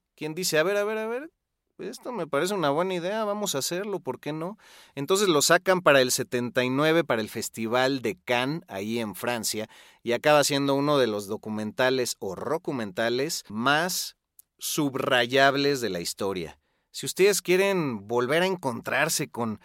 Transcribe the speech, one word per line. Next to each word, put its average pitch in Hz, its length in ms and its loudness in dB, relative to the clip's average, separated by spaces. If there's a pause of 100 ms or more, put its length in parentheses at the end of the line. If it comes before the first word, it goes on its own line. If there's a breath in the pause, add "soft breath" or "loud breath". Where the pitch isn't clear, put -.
(160)
quien 156 200 -8
dice, 180 220 -2
"A 156 60 4
ver, 202 140 0
a 208 60 0
ver, 214 140 -4
a 220 100 -6
ver, 262 240 -8 (460)
esto 226 340 -12
me 185 160 -6
parece 156 280 0
una 156 160 0
buena 180 240 0
idea, 190 280 -4
vamos 202 320 -4
a 139 40 -2
hacerlo, 185 400 -6
¿por 127 200 -6
qué 147 140 -8
no?". 170 240 -8 (380 loud breath)
Entonces 190 340 2
lo 147 120 6
sacan 175 400 4
para 143 200 8
el 127 100 2
setenta 123 520 -2
y 123 60 2
nueve, 156 360 2
para 117 160 0
el 107 80 -4
Festival 123 720 -2
de 107 240 -2
Cannes, 131 420 0
ahí 107 320 -4
en 107 160 -6
Francia, 113 540 -4 (340 loud breath)
y 117 100 -2
acaba 147 300 4
siendo 139 300 2
uno 143 240 2
de 127 100 4
los 104 200 -4
documentales 110 920 -2
o 95 160 -6
rockumentales 120 1120 -4
más 143 720 -2 (400)
subrayables 135 1200 2
de 117 100 -2
la 90 120 -4
historia. 90 580 -6 (320)
Si - 140 -10
ustedes 185 360 2
quieren 175 680 0
volver 123 340 2
a 185 60 2
encontrarse 143 840 -2
con, 110 360 -6